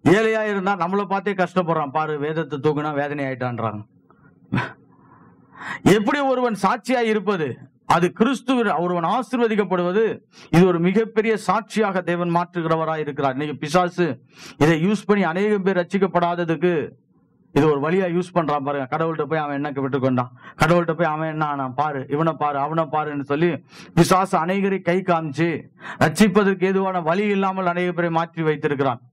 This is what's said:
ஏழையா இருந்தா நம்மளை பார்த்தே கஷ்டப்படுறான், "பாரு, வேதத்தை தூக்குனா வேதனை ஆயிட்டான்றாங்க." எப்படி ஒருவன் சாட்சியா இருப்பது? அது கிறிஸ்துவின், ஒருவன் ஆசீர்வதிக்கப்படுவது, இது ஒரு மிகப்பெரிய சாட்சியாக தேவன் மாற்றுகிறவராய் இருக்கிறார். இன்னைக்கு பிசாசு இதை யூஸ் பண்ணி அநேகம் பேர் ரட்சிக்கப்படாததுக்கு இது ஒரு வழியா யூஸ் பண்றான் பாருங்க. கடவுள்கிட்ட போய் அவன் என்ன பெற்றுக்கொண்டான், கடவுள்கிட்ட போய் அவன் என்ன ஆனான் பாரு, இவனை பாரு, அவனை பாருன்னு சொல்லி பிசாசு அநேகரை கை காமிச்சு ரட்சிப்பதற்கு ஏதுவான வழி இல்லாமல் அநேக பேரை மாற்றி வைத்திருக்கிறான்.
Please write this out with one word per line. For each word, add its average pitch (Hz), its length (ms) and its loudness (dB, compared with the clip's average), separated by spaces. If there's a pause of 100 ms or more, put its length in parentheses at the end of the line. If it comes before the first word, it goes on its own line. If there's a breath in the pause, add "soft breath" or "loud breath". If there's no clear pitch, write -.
ஏழையா 220 380 4
இருந்தா 202 340 -2
நம்மளை 190 280 -2
பார்த்தே 196 280 -2
கஷ்டப்படுறான், 165 580 -2
"பாரு, 156 280 -2
வேதத்தை 151 400 -4
தூக்குனா 147 360 0
வேதனை 143 300 -4
ஆயிட்டான்றாங்க." 117 560 -4 (2000 loud breath)
எப்படி 214 380 4
ஒருவன் 247 420 0
சாட்சியா 240 380 0
இருப்பது? 202 480 0 (380)
அது 170 260 4
கிறிஸ்துவின், 240 580 0
ஒருவன் 170 380 -2
ஆசீர்வதிக்கப்படுவது, 208 960 0 (460 loud breath)
இது 170 160 8
ஒரு 170 120 4
மிகப்பெரிய 208 580 0
சாட்சியாக 202 640 -2
தேவன் 170 360 -2
மாற்றுகிறவராய் 160 680 -2
இருக்கிறார். 139 260 -2
இன்னைக்கு 147 260 -4
பிசாசு 170 500 0 (520 loud breath)
இதை 156 260 4
யூஸ் 208 220 0
பண்ணி 202 180 2
அநேகம் 196 380 0
பேர் 185 180 0
ரட்சிக்கப்படாததுக்கு 175 920 0 (840)
இது 147 160 4
ஒரு 139 100 2
வழியா 180 280 0
யூஸ் 180 260 -2
பண்றான் 147 300 0
பாருங்க. 139 260 -4
கடவுள்கிட்ட 156 340 -2
போய் 156 140 -2
அவன் 147 160 -4
என்ன 147 160 -4
பெற்றுக்கொண்டான், 131 600 -2 (260 loud breath)
கடவுள்கிட்ட 170 360 2
போய் 165 120 0
அவன் 156 220 -2
என்ன 156 160 -4
ஆனான் 139 300 -4
பாரு, 143 340 -2
இவனை 156 240 -2
பாரு, 147 260 -2
அவனை 156 260 0
பாருன்னு 147 400 -4
சொல்லி 160 260 0 (440 loud breath)
பிசாசு 190 440 4
அநேகரை 190 440 -2
கை 175 180 0
காமிச்சு 165 480 -2 (500 loud breath)
ரட்சிப்பதற்கு 190 680 4
ஏதுவான 190 360 0
வழி 175 260 0
இல்லாமல் 190 400 0
அநேக 180 260 -2
பேரை 170 180 -2
மாற்றி 165 320 -4
வைத்திருக்கிறான். 147 580 0 (120)